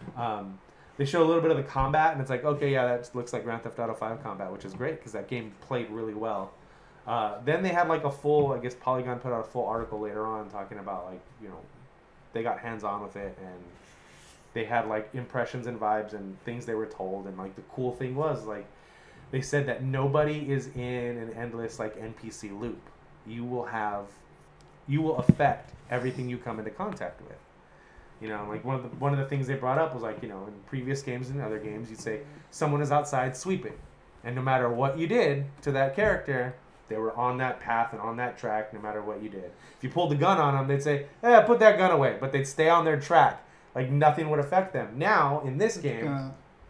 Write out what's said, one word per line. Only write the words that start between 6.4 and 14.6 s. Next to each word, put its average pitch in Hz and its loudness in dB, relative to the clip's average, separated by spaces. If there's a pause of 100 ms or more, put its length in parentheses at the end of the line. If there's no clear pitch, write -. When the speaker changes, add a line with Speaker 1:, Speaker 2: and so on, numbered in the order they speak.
Speaker 1:
Uh, 110 0
then 165 2
they 185 2
had, 170 4
like, 156 2
a 143 0
full, 147 4
I 120 -2
guess 123 -6
Polygon 127 -2
put 123 -4
out 113 -2
a - -6
full 123 -2
article 113 -4
later 107 -4
on 107 -6
talking 101 -10
about, 95 -8
like, 92 -14 (180)
you 104 -14
know, 85 -14 (720)
they 113 -2
got 117 0
hands-on 104 -6
with 98 -12
it, 98 -10
and 92 -14 (880)
they 113 -2